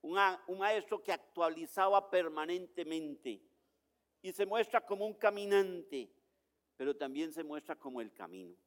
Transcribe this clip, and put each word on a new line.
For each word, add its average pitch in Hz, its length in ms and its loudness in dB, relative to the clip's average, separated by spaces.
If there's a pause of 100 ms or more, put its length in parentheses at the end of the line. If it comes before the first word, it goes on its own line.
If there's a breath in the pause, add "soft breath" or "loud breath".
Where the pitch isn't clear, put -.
un 170 160 -2
a-, 185 300 4
un 185 120 -6
maestro 208 420 0
que 196 100 -4
actualizaba 175 960 2
permanentemente. 160 1300 -2 (800)
Y 180 120 -8
se 196 120 0
muestra 220 400 2
como 202 200 -2
un 214 100 -4
caminante, 196 960 0 (680)
pero 143 180 -2
también 147 380 -6
se 160 100 -8
muestra 151 320 -8
como 127 260 -8
el 107 120 -10
camino. 90 420 -14 (120)